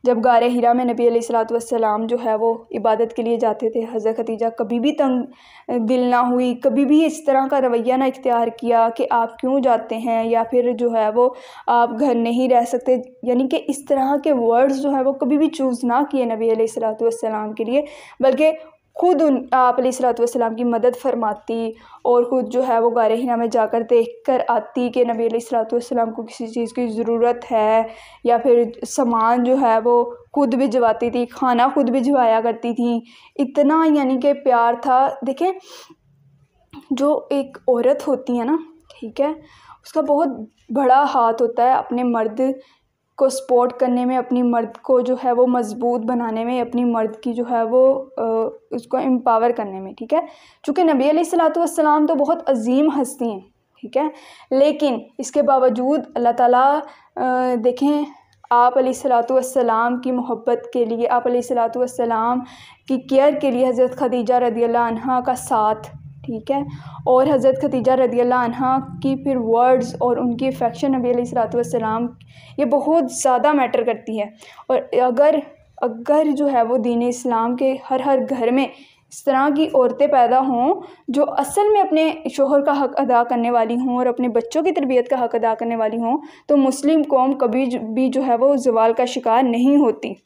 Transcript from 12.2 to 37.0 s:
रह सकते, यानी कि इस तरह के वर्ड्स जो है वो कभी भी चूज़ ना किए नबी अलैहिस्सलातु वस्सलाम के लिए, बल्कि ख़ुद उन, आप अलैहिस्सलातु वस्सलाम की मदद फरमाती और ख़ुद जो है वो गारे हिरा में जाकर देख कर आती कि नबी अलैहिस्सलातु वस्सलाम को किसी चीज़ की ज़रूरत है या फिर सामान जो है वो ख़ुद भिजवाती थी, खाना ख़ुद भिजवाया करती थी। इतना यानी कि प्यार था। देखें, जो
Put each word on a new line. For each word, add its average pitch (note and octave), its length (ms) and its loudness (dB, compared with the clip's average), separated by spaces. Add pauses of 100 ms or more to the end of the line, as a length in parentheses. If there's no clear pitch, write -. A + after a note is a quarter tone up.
रह A#3+ 180 4
सकते, B3 360 0 (220)
यानी B3 240 0
कि E4 80 0
इस - 320 -6
तरह C4+ 300 0
के D4 160 0
वर्ड्स B3 420 4
जो C#4 140 -2
है C4+ 120 0
वो C4+ 120 2
कभी C#4 240 0
भी D#4 120 2
चूज़ C4 360 -2
ना A#3+ 160 2 (100)
किए C4 140 0
नबी A3+ 240 0
अलैहिस्सलातु A3+ 560 -2
वस्सलाम A3 460 -4
के A3 120 -6
लिए, C4 200 0 (380)
बल्कि C4+ 300 4 (440)
ख़ुद F4 260 2
उन, D4 140 4 (180)
आप B3+ 240 4
अलैहिस्सलातु B3 440 0
वस्सलाम A#3 320 -2
की A#3 100 -4
मदद A#3+ 300 2
फरमाती A3+ 800 -4 (320)
और A#3+ 180 4
ख़ुद B3+ 240 -2
जो A#3+ 140 -2
है B3+ 180 0
वो A#3 100 2
गारे A3+ 240 0
हिरा A#3+ 220 -2
में A#3 140 -2
जाकर A3+ 340 0
देख A#3 420 0
कर B3+ 140 0 (100)
आती A#3+ 400 -2
कि B3 140 0
नबी A#3 200 -2
अलैहिस्सलातु A3+ 520 -2
वस्सलाम A#3+ 340 -2
को A3+ 120 -10
किसी A3+ 260 -12
चीज़ A#3 260 -6
की B3 140 -2
ज़रूरत A#3 520 0 (100)
है A3 380 2 (380)
या A#3 120 4
फिर A#3+ 480 2
सामान A#3 580 0
जो B3+ 120 2
है A#3 240 2
वो A#3+ 240 2 (300)
ख़ुद C4+ 200 2
भिजवाती A#3+ 560 0
थी, A#3+ 160 -2
खाना B3 420 0
ख़ुद C4+ 220 0
भिजवाया A#3+ 500 2
करती A#3 340 -4
थी। A#3+ 280 -2 (340)
इतना D4 500 2
यानी C#4 320 2
कि C#4+ 140 2 (120)
प्यार A#3 320 2
था। B3+ 240 2 (240)
देखें, C4+ 280 -2 (1400)
जो C#4 400 0